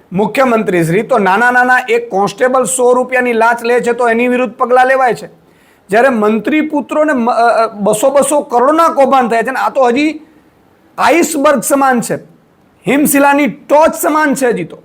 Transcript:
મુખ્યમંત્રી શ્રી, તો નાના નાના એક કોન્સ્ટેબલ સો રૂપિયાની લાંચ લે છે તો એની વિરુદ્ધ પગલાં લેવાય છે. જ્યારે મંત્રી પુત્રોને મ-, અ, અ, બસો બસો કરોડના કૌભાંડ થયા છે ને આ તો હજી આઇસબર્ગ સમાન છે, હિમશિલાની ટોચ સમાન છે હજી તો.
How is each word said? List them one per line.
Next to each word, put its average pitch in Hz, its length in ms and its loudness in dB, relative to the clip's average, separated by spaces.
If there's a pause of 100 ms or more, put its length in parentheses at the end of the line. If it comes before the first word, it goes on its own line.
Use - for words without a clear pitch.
(140)
મુખ્યમંત્રી 208 720 0
શ્રી, 165 180 0
તો 240 160 -2
નાના 208 340 2
નાના 247 260 2 (120)
એક 233 200 -2
કોન્સ્ટેબલ 247 540 0
સો 247 300 0
રૂપિયાની 247 400 0
લાંચ 226 300 0
લે 240 160 0
છે 233 140 -2
તો 233 160 -2
એની 233 180 0
વિરુદ્ધ 247 260 -2
પગલાં 254 320 2
લેવાય 262 280 2
છે. 175 140 -10 (600)
જ્યારે 240 200 2
મંત્રી 220 520 0
પુત્રોને 302 520 -2
મ-, 240 180 -2
અ, 226 340 2
અ, - 20 -2
બસો 208 420 -2
બસો 285 320 2
કરોડના 302 460 2
કૌભાંડ 262 420 2
થયા 226 120 0
છે 254 100 -6
ને 233 80 -6
આ 202 100 -2
તો 269 140 0
હજી 294 380 0 (760)
આઇસબર્ગ 285 640 0
સમાન 277 400 0
છે, 165 140 -6 (720)
હિમશિલાની 285 600 2
ટોચ 294 480 0
સમાન 302 380 -2
છે 247 140 -2
હજી 190 160 -2
તો. - 220 -14